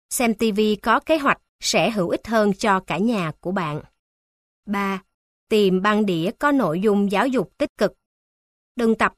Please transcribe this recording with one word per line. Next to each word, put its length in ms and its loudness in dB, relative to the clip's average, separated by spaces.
Xem 240 0
T 60 -8
V 40 0
có 180 2
kế 180 0
hoạch 200 0
sẽ 300 0
hữu 180 -2
ích 180 -4
hơn 260 2
cho 280 0
cả 180 -6
nhà 420 -2
của 120 -6
bạn. 300 -4
Ba, 360 -4
tìm 340 2
băng 240 2
đĩa 320 -2
có 140 0
nội 280 0
dung 300 2
giáo 160 0
dục 320 -2
tích 200 -2
cực. 140 0
Đừng 180 2
tập 240 0